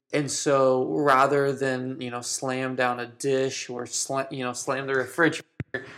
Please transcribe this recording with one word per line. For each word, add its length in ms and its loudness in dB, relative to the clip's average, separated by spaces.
And 180 0
so 600 4
rather 640 4
than, 480 -4
you 100 -6
know, 100 -6
slam 540 -4
down 240 0
a 80 -6
dish 600 -2
or 160 -6
sla-, 460 -4
you 120 -6
know, 100 -4
slam 340 -4
the 80 0
refrigerator 880 0